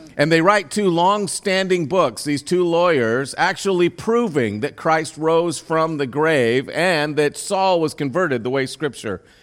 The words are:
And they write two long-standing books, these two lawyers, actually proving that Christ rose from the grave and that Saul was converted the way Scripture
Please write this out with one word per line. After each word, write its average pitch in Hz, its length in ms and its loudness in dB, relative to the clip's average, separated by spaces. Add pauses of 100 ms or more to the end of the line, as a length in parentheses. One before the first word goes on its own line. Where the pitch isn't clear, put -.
(160)
And 151 160 0
they 165 100 6
write 190 280 2
two 202 200 0
long-standing 185 1000 0
books, 151 360 0
these 143 200 -4
two 180 200 0
lawyers, 151 720 0
actually 180 540 0
proving 156 680 0
that 135 160 -6
Christ 160 420 -2
rose 165 420 0
from 160 380 -2
the 143 80 -2
grave 135 640 2
and 156 460 0
that 147 200 0
Saul 190 460 0
was 156 140 -2
converted 143 480 -2
the 123 80 -4
way 135 160 0
Scripture 113 560 -8 (200)